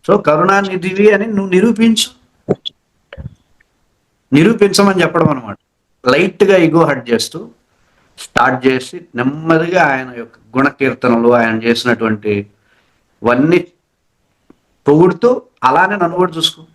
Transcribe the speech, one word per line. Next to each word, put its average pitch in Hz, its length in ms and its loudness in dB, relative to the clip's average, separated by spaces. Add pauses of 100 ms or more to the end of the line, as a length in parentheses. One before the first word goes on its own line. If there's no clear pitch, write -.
(100)
So 202 100 2
కరుణానిధివి 190 920 0
అని 202 140 -2
నువ్వు 196 240 -4
నిరూపించు, 220 560 2 (2250)
నిరూపించమని 196 680 2
చెప్పడం 160 260 0
అనమాట. 120 280 -6 (520)
లైట్ 180 360 0
గా 190 120 4
ఈగో 165 280 2
హర్ట్ 127 260 -4
చేస్తూ 165 380 -4 (680)
స్టార్ట్ 127 480 -2
చేసి 131 340 -2 (160)
నెమ్మదిగా 160 680 0
ఆయన 131 340 -4
యొక్క - 400 -10
గుణకీర్తనలు, 120 760 0
ఆయన 113 280 0
చేసినటువంటి 110 840 -2 (760)
ఇవన్నీ 147 420 2 (1200)
పొగుడుతూ 180 540 2 (220)
అలానే 175 320 2
నన్ను 175 200 -4
కూడా 180 200 -2
చూసుకో 160 260 -6 (120)